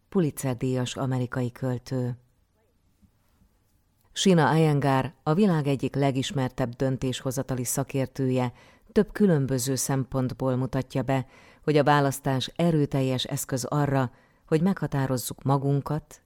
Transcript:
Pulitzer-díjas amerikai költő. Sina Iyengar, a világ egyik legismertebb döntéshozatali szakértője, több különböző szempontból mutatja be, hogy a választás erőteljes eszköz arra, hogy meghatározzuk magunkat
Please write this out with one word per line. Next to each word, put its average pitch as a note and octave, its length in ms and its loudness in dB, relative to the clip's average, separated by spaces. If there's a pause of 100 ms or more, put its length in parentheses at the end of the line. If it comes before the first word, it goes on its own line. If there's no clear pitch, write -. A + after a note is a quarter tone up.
Pulitzer-díjas C3 880 -2
amerikai B2+ 560 -2
költő. B2 640 -4 (1900)
Sina D#3+ 440 4
Iyengar, C#3+ 640 2
a D#3 120 0
világ E3+ 320 2
egyik C#3 280 -2
legismertebb C3 800 -2
döntéshozatali C3 880 -4
szakértője, B2+ 880 -2 (400)
több - 200 2
különböző C3+ 640 2
szempontból C3 840 -2
mutatja C3 460 -2
be, C3 240 -2 (360)
hogy D3+ 140 2
a C#3+ 80 4
választás C#3 720 2
erőteljes C#3+ 680 2
eszköz C3+ 400 -4
arra, C#3 460 0 (360)
hogy D#3+ 160 2
meghatározzuk C#3+ 800 -2
magunkat C#3 840 -2